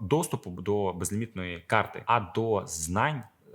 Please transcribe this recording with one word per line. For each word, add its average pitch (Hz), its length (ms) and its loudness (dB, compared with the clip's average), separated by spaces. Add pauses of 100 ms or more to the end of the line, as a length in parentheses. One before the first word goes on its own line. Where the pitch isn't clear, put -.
доступу 117 500 0
до 95 420 0
безлімітної 90 720 -4
карти, - 400 2
а 120 140 6
до 107 460 0
знань, 107 560 0 (320)